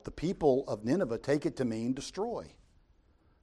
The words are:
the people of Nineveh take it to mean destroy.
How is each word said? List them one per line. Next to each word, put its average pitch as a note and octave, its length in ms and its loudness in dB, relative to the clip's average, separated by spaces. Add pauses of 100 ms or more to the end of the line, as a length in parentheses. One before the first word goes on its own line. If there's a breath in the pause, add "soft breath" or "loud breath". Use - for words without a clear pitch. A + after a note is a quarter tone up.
the - 80 -10
people D3 560 2
of G#2+ 160 -4
Nineveh A#2+ 360 2
take C#3+ 260 2
it D#3 120 -2
to C3 80 0
mean A#2 280 0
destroy. D#3 540 -6 (960)